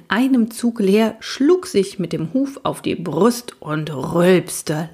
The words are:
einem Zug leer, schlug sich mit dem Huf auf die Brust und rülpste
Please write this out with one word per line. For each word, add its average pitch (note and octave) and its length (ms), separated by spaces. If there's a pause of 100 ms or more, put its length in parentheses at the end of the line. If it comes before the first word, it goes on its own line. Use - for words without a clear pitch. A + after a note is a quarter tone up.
einem A#3+ 420
Zug A#3 300
leer, G#3+ 400
schlug F4 460
sich - 320
mit E3+ 140
dem D#3+ 220
Huf C4+ 280
auf D3+ 200
die - 140
Brust F3+ 640
und D3+ 340
rülpste E3 1000